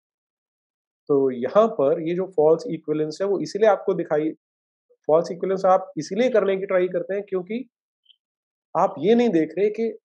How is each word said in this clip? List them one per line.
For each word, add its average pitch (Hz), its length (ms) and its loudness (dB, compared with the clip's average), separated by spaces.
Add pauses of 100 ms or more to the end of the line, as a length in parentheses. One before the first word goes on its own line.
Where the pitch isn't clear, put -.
(1080)
तो 139 220 2
यहाँ 127 380 2
पर 165 320 0
ये 165 140 -4
जो 185 120 -4
false 160 400 2
equivalence 156 560 -6
है 196 60 -2
वो 196 120 -2
इसीलिए 202 280 0
आपको 190 260 0
दिखाई, 160 380 -2 (600)
false 170 380 0
equivalence 185 340 -4
आप 185 320 4
इसीलिए 196 340 -2
करने 196 260 2
की 190 100 -6
try 185 220 0
करते 175 260 -4
हैं 202 140 -6
क्योंकि 190 400 -6 (1080)
आप 196 220 2
ये 185 160 4
नहीं 240 140 4
देख 160 300 0
रहे 208 120 2
कि 226 340 -6